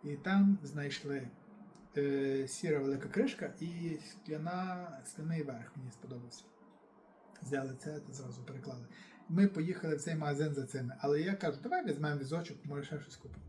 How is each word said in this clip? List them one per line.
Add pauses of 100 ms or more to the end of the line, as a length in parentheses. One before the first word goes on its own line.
І
там
знайшли, (680)
е,
сіра
велика
кришка (100)
і (120)
скляна, (160)
скляний
верх
мені
сподобався. (1000)
Взяли
це
та
зразу
переклали. (420)
Ми
поїхали
в
цей
магазин
за
цими,
але
я
кажу,
давай
візьмемо
візочок,
може
ще
щось
купимо.